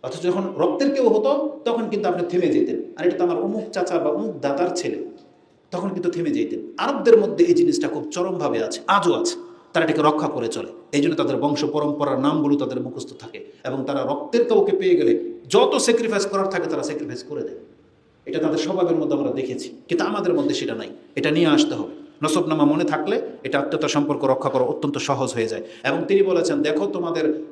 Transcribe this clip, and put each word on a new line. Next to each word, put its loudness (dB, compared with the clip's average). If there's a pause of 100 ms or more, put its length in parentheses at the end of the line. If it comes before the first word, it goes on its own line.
অথচ -10
যখন 0 (160)
রক্তের 2
কেউ 4
হতো, 0
তখন -2
কিন্তু -2
আপনি -2
থেমে 0
যেতেন, 0 (140)
"আর 0
এটা 2
তো 0
আমার 0
অমুক -4
চাচা -2
বা 0
অমুক -4
দাদার -2
ছেলে", -4 (680)
তখন -4
কিন্তু -2
থেমে -2
যেতেন। -2 (180)
আরবদের 6
মধ্যে 4
এই 4
জিনিসটা 4
খুব -6
চরমভাবে -2
আছে, -6
আজও 4
আছে, -2 (360)
তারা 2
এটাকে 2
রক্ষা 4
করে -4
চলে। -6 (240)
এই 2
জন্য 2
তাদের 0
বংশ 0
পরম্পরার 0
নামগুলো 2
তাদের -4
মুখস্থ -10
থাকে, -16 (200)
এবং -6
তারা -2
রক্তের 0
কাউকে 4
পেয়ে 4
গেলে 0
যত 4
স্যাক্রিফাইস 2
করার 0
থাকে -2
তারা -2
স্যাক্রিফাইস -6
করে -8
দেয়। -8 (720)
এটা -4
তাদের 0
স্বভাবের 0
মধ্যে 0
আমরা 0
দেখেছি, -6 (160)
কিন্তু 0
আমাদের 0
মধ্যে 0
সেটা -4
নাই। -10 (280)
এটা 0
নিয়ে 4
আসতে 4
হবে। -8 (300)
নসবনামা 2
মনে 4
থাকলে -2 (200)
এটা -2
আত্মীয়তা -2
সম্পর্ক 0
রক্ষা 2
করা 2
অত্যন্ত -2
সহজ -2
হয়ে 0
যায়। -6 (220)
এবং 0
তিনি 6
বলেছেন, 2
"দেখো 0
তোমাদের -2